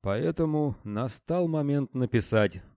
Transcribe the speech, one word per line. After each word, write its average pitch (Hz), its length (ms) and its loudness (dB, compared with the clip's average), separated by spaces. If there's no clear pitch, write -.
Поэтому 151 800 0
настал 127 640 -2
момент 143 460 0
написать 110 680 2